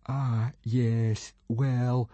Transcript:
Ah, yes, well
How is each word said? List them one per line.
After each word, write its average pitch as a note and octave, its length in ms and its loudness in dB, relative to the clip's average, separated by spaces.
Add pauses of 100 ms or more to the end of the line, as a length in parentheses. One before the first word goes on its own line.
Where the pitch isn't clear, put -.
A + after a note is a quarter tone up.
Ah, B2+ 460 0 (100)
yes, A2+ 680 0 (140)
well B2 680 0